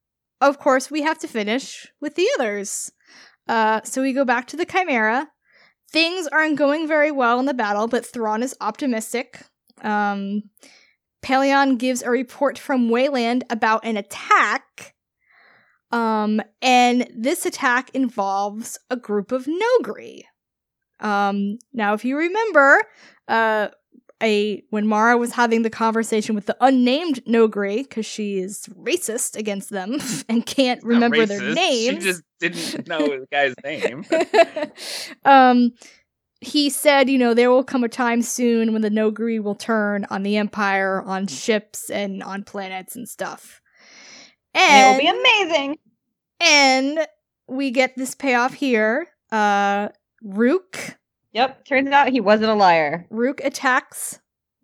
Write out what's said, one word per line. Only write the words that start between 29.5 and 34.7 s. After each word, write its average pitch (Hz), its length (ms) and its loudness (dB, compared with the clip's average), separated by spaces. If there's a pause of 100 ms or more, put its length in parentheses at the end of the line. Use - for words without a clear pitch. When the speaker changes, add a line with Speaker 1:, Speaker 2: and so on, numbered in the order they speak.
Speaker 1:
them 202 300 -6 (140)
<laughs> 143 160 -8
and 233 160 0
can't 254 380 0
Speaker 2:
Not 214 60 -8
Speaker 1:
remember 233 360 4
their 202 140 -4
Speaker 2:
racist. 151 160 -2
Speaker 1:
names. 269 480 0
Speaker 2:
She 185 60 0
just 175 140 -4 (180)
didn't 170 460 -6
know 160 200 -4
the 135 240 -6
guy's 139 220 2 (100)
name. 151 460 -6
Speaker 1:
<laughs> 320 600 0 (540)